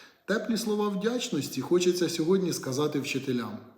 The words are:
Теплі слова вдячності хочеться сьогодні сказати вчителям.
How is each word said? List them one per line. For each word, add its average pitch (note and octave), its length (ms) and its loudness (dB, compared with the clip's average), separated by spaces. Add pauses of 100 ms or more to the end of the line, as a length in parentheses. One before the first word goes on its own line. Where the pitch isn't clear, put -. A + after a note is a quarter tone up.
(260)
Теплі A3 320 0
слова G#3 300 0
вдячності G3 760 -2
хочеться F3+ 480 2
сьогодні F3 440 2
сказати C#3+ 460 -2
вчителям. A#2+ 580 -4 (200)